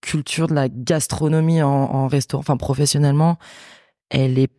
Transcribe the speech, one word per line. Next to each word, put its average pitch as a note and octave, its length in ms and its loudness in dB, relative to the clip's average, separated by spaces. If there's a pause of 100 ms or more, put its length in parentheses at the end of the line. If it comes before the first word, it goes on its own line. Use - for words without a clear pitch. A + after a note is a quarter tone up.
culture D#3+ 480 -4
de D#3 60 0
la C#3 140 0
gastronomie D#3 920 0
en, C#3+ 60 2
en C3+ 400 0
restaurant, C3+ 320 -2
enfin, C#3+ 160 -2
professionnellement, C#3+ 800 2 (720)
elle C3 280 2
est C3 200 2